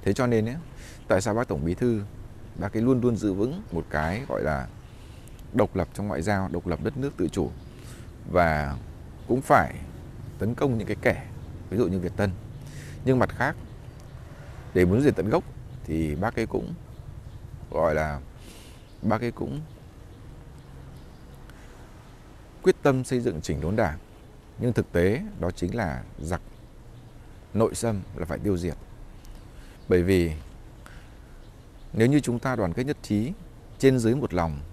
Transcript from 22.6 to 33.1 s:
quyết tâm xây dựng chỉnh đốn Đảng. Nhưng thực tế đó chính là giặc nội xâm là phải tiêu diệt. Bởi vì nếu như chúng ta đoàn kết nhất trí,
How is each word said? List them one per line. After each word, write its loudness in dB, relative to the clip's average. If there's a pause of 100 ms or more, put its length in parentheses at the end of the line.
quyết 8
tâm 6
xây 2
dựng 0
chỉnh -2
đốn 0
Đảng. 2 (640)
Nhưng 2
thực 2
tế 4 (180)
đó 0
chính -2
là -2 (160)
giặc -2 (1160)
nội 4
xâm 0 (140)
là -4
phải -4
tiêu 2
diệt. -2 (1120)
Bởi 8
vì 6 (1600)
nếu 6
như 8
chúng 0
ta 0
đoàn 2
kết 0
nhất -2
trí, 0 (460)